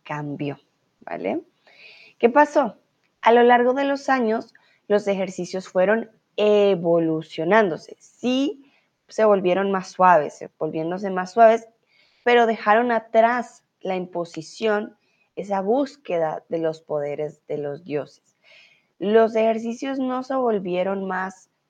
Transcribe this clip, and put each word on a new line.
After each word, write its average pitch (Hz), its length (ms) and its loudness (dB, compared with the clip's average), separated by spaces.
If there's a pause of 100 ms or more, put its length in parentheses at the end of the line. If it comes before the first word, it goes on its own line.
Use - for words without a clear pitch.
cambió, 147 560 -8 (420)
¿vale? 233 400 -8 (800)
¿Qué 240 100 4
pasó? 294 480 2 (440)
A 226 120 4
lo 240 100 6
largo 240 320 4
de 277 100 -2
los 277 240 -4
años, 240 460 -2 (340)
los 208 200 0
ejercicios 190 600 -6
fueron 202 420 0 (260)
evolucionándose. 175 1600 0
Sí, 262 720 -6 (380)
se - 160 0
volvieron 196 480 2
más 185 160 -6
suaves, 170 540 2
eh, - 160 -14
volviéndose 165 520 -6
más 185 220 -6
suaves, 226 360 4 (560)
pero 240 220 4
dejaron 226 460 2
atrás 226 720 0 (160)
la 190 160 -6
imposición, 185 1000 -6 (380)
esa 196 260 -6
búsqueda 190 880 -2
de 165 100 -4
los 160 220 -4
poderes 147 640 -8
de 147 120 -8
los 147 260 -10
dioses. 143 520 -10 (640)
Los 220 380 2
ejercicios 233 640 -2
no 254 240 -4
se 262 120 -8
volvieron 196 720 -2
más 185 440 -8 (200)